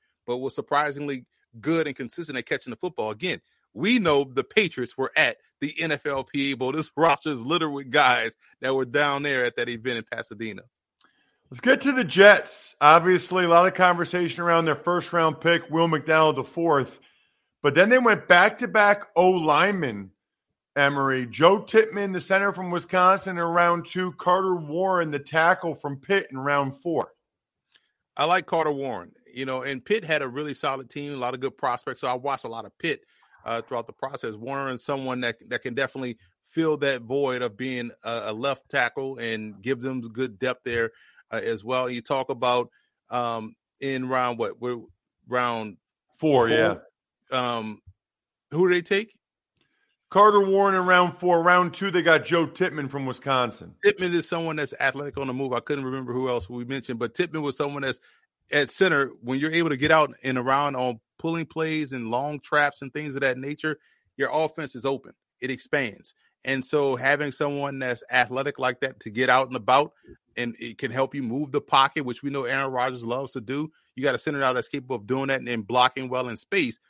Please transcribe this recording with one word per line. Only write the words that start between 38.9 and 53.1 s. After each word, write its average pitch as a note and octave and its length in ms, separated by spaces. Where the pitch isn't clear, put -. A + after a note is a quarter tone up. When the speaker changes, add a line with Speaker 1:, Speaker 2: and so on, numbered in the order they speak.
Speaker 1:
and G#2+ 440
give A#2+ 200
them C3 180
good A2+ 400
depth B2+ 240
there, A#2 280
uh, A2+ 100
as G#2+ 220
well. B2+ 240
You A#2+ 120
talk C3+ 280
about, B2 400
um, A#2 480
in C3+ 260
round, B2 320
what, A2 220
we're, A#2+ 180
round A#2 480
Speaker 2:
Four, C3 300
Speaker 1:
four? A2+ 80
Speaker 2:
yeah. G#2+ 200
Speaker 1:
Um, A#2 520
who F3 180
did F3+ 80
they F3 100
take? G3+ 260
Speaker 2:
Carter G3+ 360
Warren G3 300
in F3+ 100
round F3+ 340
four. F3 220
Round F3+ 320
two, G3 160
they E3+ 120
got D#3 240
Joe E3 200
Tippmann D3+ 440
from C#3 160
Wisconsin. B2 760